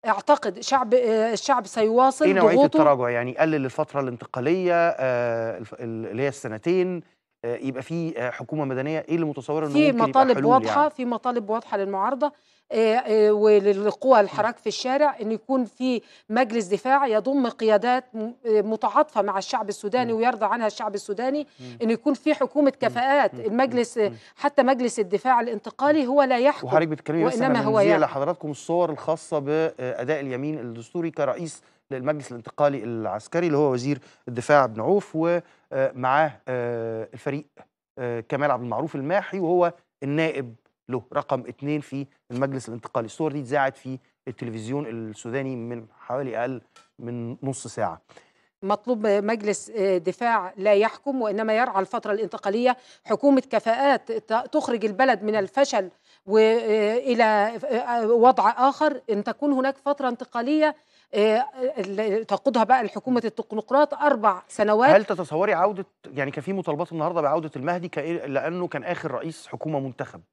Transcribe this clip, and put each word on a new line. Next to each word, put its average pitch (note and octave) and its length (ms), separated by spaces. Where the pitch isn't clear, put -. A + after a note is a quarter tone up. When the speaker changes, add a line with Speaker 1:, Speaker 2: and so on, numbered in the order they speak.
Speaker 1:
أعتقد G#3+ 540
شعب، B3 340
آه، A3+ 380
الشعب B3 340
سيواصل A#3+ 580
Speaker 2:
إيه F#3+ 80
نوعية F3+ 240
Speaker 1:
ضغوطه. C#4+ 220
Speaker 2:
التراجع؟ C3+ 320
يعني A#2+ 220
يقلل D3+ 320
الفترة C#3+ 360
الانتقالية، E3+ 880
آه، A#2+ 720
الف-، G#2+ 160
ال-، A2+ 320
اللي A2 160
هي C#3+ 60
السنتين، E3+ 720
آه، A#2 120
يبقى C3 260
فيه، E3 340
آه، A#2+ 140
حكومة D3 340
مدنية، C3+ 440
إيه D#3+ 60
اللي E3 120
متصور D3 380
إنه C#3+ 80
Speaker 1:
في C#4+ 60
Speaker 2:
ممكن D4 180
يبقى A3+ 120
Speaker 1:
مطالب C4 280
Speaker 2:
حلول - 160
Speaker 1:
واضحة، A3+ 280
Speaker 2:
يعني؟ D4+ 100
Speaker 1:
في C4 140
مطالب A#3+ 460
واضحة A3+ 260
للمعارضة، G#3 560
آه، A3 240
آه، A3 360
وللقوى G#3 840
Speaker 2:
مم. G#3+ 60
Speaker 1:
الحراك G#3+ 360
في - 100
الشارع، C4 540
إن A3 120
يكون B3+ 320
في B3 360
مجلس A3+ 380
دفاع C4 400
يضم B3 400
قيادات A3+ 580
م-، A3+ 40
آه، A3 420
متعاطفة A3 600
مع G3 160
الشعب G3+ 300
السوداني A#3 440
Speaker 2:
مم. A3 60
Speaker 1:
ويرضى A3+ 280
عنها A3 200
الشعب G#3+ 280
السوداني، B3 520
Speaker 2:
مم. B2 220
Speaker 1:
إن A3+ 80
يكون B3+ 240
في D4+ 200
حكومة C#4 380
Speaker 2:
مم. A#3 60
Speaker 1:
كفاءات. B3+ 460
Speaker 2:
مم. B2 60
Speaker 1:
المجلس، A#3+ 580
Speaker 2:
مم. G3+ 140
Speaker 1:
حتى C#4+ 260
مجلس B3 360
الدفاع G#3+ 420
الانتقالي A#3+ 680
هو C#4 160
لا B3+ 160
يحكم، C4 280
Speaker 2:
وحضرتك D#3 220
بتتكلمي D3+ 360
بس، B3+ 80
Speaker 1:
وإنما B3 140
Speaker 2:
أنا B3 160
Speaker 1:
هو G#3+ 100
Speaker 2:
بنزيل G#3 180
Speaker 1:
يعمل. F#3+ 120
Speaker 2:
لحضراتكم D3+ 480
الصور E3 400
الخاصة D#3 480
بأداء C#3+ 840
اليمين C#3 380
الدستوري A#2+ 520
كرئيس D3+ 520
للمجلس C3+ 400
الانتقالي B2+ 540
العسكري، A2+ 600
اللي D3 120
هو C#3+ 140
وزير C3 260
الدفاع C3 360
ابن A2 160
عوف، F#3 340
ومعاه، C#3 1160
آه، A#2 680
الفريق، C#3+ 300
آه، A#2+ 220
كمال C#3+ 300
عبد A#2+ 120
المعروف B2 320
الماحي، D#3+ 440
وهو F3 340
النائب C#3 520
له B2 140
رقم C#3 360
اتنين C#3+ 320
في C#3 260
المجلس C3 380
الانتقالي. A#2 380
الصور D3+ 260
دي D3 80
اتذاعت C3+ 360
في C3 220
التلفزيون A#2+ 580
السوداني A#2 720
من A#2 300
حوالي B2 400
أقل B2 200
من A#2+ 440
نص C3+ 240
ساعة. F#2+ 340
Speaker 1:
مطلوب G#3 440
مجلس، G#3 680
آه، F#3+ 220
دفاع F#3 580
لا G#3 180
يحكم، A3+ 480
وإنما G#3+ 340
يرعى A3+ 240
الفترة G#3+ 320
الانتقالية، A3 640
حكومة C4 460
كفاءات A#3 600
ت-، A3+ 400
تخرج A#3+ 320
البلد G#3+ 380
من G#3+ 140
الفشل G3+ 540
و-، G#3 120
آه، A3 580
إلى، B3 280
آه، A3+ 840
وضع A#3 600
آخر، D4 320
إن G#3 140
تكون C#4+ 280
هناك C4 240
فترة C#4+ 320
انتقالية، C4+ 680
آه، A3 300
ال-، G3+ 480
تقودها A3 380
بقى B3+ 160
الحكومة A3+ 440
التكنوقراط A#3+ 680
أربع G#3+ 540
سنوات. G#3+ 420
Speaker 2:
هل G#3+ 140
تتصوري F3+ 500
عودة، F#3+ 320
يعني C#3 160
كان C#3+ 120
في F#3+ 100
مطالبات E3 400
النهاردة E3 280
بعودة D3+ 360
المهدي E3+ 320
كأ-، D#3 400
لأنه D#3 400
كان C#3+ 160
آخر E3 260
رئيس C3 360
حكومة C#3+ 340
منتخب C3 400